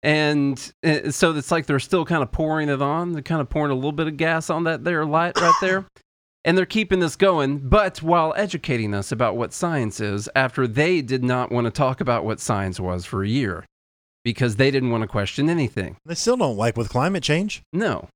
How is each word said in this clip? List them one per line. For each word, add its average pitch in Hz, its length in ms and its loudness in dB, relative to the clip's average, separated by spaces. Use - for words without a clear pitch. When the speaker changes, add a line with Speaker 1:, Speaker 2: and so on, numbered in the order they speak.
Speaker 1:
And, 147 680 0
uh, 151 280 2
so 165 220 2
it's 147 160 -4
like 165 140 0
they're 143 160 0
still 170 240 0
kinda 151 220 0
pouring 156 420 -2
it 139 140 0
on. 165 300 -2
They're 151 100 -6
kinda 156 240 -2
pouring 147 260 0
a - 20 2
little 131 180 -2
bit 156 140 -2
of 151 120 -6
gas 160 320 0
on 165 140 0
that 156 200 -2
there 165 220 0
light 165 340 0
right 170 200 6
there. 190 300 0
Speaker 2:
<coughs> - 60 -20
Speaker 1:
And 175 120 6
they're 180 80 4
keeping 190 340 2
this 165 160 0
going, 143 540 4
but 196 320 4
while 160 340 4
educating 139 560 -2
us 98 180 -4
about 117 240 0
what 117 200 -4
science 143 440 -2
is, 104 380 -2
after 131 300 2
they 151 340 2
did 123 240 -2
not 127 260 0
wanna 120 200 0
talk 131 320 0
about 117 240 0
what 110 120 -4
science 98 400 -2
was 90 280 -4
for 98 180 -4
a 104 40 -2
year 107 360 -2
because 117 320 0
they 135 140 2
didn't 127 200 0
wanna 110 160 -2
question 110 420 -2
anything. 135 560 -2
Speaker 2:
They 165 100 -8
still 240 220 0
don't 139 220 0
like 113 180 0
with 113 140 -4
climate 160 320 0
change. 180 400 -2
Speaker 1:
No. 175 440 -2